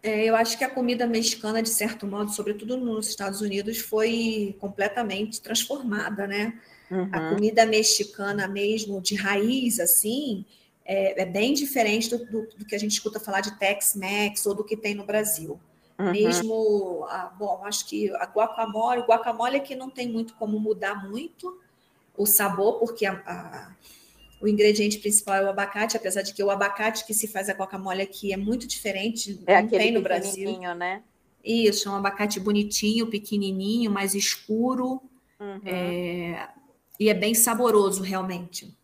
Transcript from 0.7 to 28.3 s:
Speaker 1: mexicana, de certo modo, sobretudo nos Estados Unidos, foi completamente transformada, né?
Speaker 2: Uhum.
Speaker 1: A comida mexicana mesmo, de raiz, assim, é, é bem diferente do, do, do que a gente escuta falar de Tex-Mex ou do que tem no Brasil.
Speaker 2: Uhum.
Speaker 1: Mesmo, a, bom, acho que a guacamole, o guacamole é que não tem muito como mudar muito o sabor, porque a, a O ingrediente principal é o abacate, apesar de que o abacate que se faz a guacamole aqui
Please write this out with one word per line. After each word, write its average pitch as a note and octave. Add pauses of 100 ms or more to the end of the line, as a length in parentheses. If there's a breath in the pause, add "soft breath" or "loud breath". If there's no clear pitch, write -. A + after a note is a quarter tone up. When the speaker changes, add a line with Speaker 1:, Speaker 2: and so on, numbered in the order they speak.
Speaker 1:
mexicana, A3+
de A3+
certo G#3
modo, G#3
sobretudo G#3+
nos A3+
Estados G3
Unidos, G#3
foi A3
completamente G3+
transformada, A3
né? G#3 (300 loud breath)
Speaker 2:
Uhum. F#3
Speaker 1:
A E3+
comida G#3
mexicana G#3
mesmo, G3+
de G3+
raiz, A3
assim, G#3+ (400 soft breath)
é, F#3+
é F#3
bem G3+
diferente A3+
do, A#3
do, A3 (100)
do G#3
que -
a G3+
gente G#3+
escuta G#3+
falar G3
de G#3
Tex-Mex G3+
ou G3+
do G#3+
que G#3+
tem G#3
no G3+
Brasil. G3 (400 soft breath)
Speaker 2:
Uhum. F#3
Speaker 1:
Mesmo, G#3
a, F#3
bom, F#3+
acho G#3
que G#3
a -
guacamole, A3+
o A#3+
guacamole A3+
é -
que C4+
não C4
tem B3
muito A3+
como G#3+
mudar G3
muito E4+ (580 soft breath)
o G3+
sabor, G3+
porque A3+
a, F#3+ (120)
a E3 (680 loud breath)
O G#3
ingrediente G#3
principal G#3
é G3
o G3
abacate, G3+
apesar F#3+
de G3
que G3+
o G3
abacate G3+
que G#3+
se G#3+
faz G3
a F#3+
guacamole F#3+
aqui G3